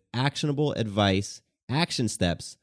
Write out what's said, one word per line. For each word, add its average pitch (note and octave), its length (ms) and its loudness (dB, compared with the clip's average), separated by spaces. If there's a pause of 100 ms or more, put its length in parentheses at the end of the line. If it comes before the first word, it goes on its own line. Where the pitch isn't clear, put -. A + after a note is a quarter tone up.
(140)
actionable C#3+ 580 0
advice, G2+ 680 2 (260)
action C3+ 400 0
steps - 560 -2